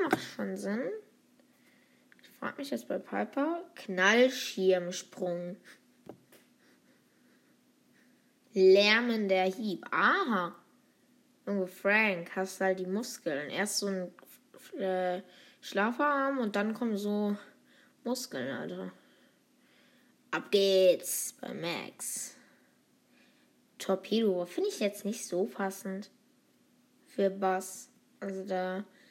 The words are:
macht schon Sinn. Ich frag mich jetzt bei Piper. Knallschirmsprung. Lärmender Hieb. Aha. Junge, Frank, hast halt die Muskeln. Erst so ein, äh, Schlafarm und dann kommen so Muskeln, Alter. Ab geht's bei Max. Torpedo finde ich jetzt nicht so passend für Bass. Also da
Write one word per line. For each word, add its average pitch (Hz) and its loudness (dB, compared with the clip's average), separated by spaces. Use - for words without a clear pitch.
macht - 0
schon 196 -8
Sinn. 202 -4
Ich - -20
frag - -6
mich 277 -10
jetzt 226 -6
bei 190 -2
Piper. 277 -4
Knallschirmsprung. 185 0
Lärmender 202 6
Hieb. 190 -2
Aha. 208 2
Junge, 196 -2
Frank, 196 0
hast 190 -4
halt 190 2
die 185 -6
Muskeln. 170 -4
Erst 208 -2
so 202 -2
ein, 185 -4
äh, 185 -2
Schlafarm 269 0
und 208 -2
dann 214 0
kommen 220 -2
so 208 -2
Muskeln, 139 -6
Alter. 180 -8
Ab - -6
geht's 190 4
bei - -10
Max. - -8
Torpedo 190 0
finde 370 -4
ich 392 -6
jetzt 202 -4
nicht 220 -6
so 185 -2
passend 190 -8
für 196 0
Bass. 190 -4
Also 196 -8
da 185 -4